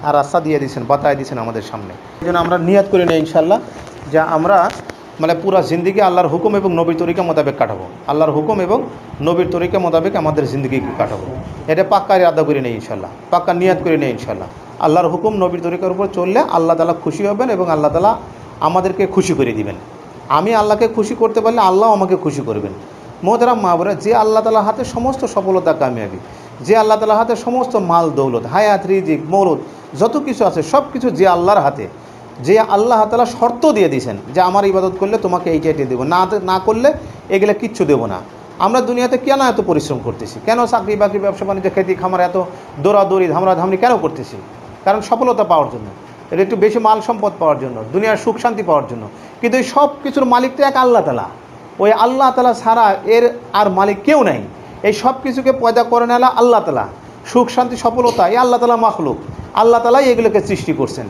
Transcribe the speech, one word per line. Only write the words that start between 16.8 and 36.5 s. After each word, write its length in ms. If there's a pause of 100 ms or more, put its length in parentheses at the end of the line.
খুশি 340
হবেন 220
এবং 200
আল্লাহ 220
তাআলা 260 (420)
আমাদেরকে 480
খুশি 260
করে 180
দিবেন। 240 (540)
আমি 260
আল্লাহকে 320
খুশি 280
করতে 260
পারলে 200
আল্লাহ 300
আমাকে 240
খুশি 260
করবেন। 300 (520)
মোহতারাম 360
মা 160
বোনেরা, 200
যে 200
আল্লাহ 280
তাআলার 200
হাতে 220
সমস্ত 400
সফলতা 480
কামিয়াবি, 440 (440)
যে 160
আল্লাহ 200
তাআলার 200
হাতে 180
সমস্ত 400
মাল 360
দৌলত, 340
হায়াত, 400
রিজিক, 340 (100)
মৌরুদ, 280 (420)
যত 180
কিছু 280
আছে 180
সব 200 (100)
কিছু 160
যে 180
আল্লাহর 320
হাতে, 280 (560)
যে 160
আল্লাহ 460
তাআলা 200
শর্ত 460
দিয়ে 180
দিয়েছেন 280 (160)
যে 80
আমার 240
ইবাদত 340
করলে 180
তোমাকে 340
এইটা, 180
এইটা 160
দেবো, 180
না, 240 (160)
না 160